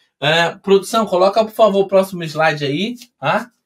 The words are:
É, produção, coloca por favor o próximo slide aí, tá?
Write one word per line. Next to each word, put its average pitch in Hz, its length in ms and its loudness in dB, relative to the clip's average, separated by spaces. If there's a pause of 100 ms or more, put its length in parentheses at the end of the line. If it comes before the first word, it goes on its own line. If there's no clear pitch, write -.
(200)
É, 165 300 0
produção, 196 560 0
coloca 196 380 2
por 214 80 -8
favor 202 280 2
o 190 80 -2
próximo 190 340 0
slide 151 420 -2
aí, 180 300 -4 (240)
tá? 208 320 -4 (160)